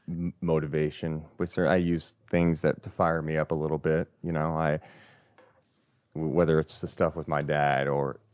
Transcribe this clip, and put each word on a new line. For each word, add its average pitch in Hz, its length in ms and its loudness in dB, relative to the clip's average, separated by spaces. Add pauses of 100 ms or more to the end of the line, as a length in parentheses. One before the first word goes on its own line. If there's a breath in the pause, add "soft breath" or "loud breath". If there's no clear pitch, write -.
m-, 87 320 -4
motivation. 78 840 0 (140)
With 87 120 -2
cer-, 87 180 0
I 90 100 4
use 85 380 -2 (140)
things 85 340 2
that, - 200 0
to - 60 -10
fire 82 320 0
me 78 160 -2
up 76 140 0
a 82 40 0
little 78 220 -2
bit. 80 320 0 (120)
You 85 120 -4
know, 80 240 0
I, 76 240 0 (1300 soft breath)
w-, 76 200 -4
whether 80 260 4
it's - 220 -6
the 82 80 -8
stuff 82 260 0
with 80 140 -8
my 73 120 0
dad 71 460 2
or, 69 320 -2 (140)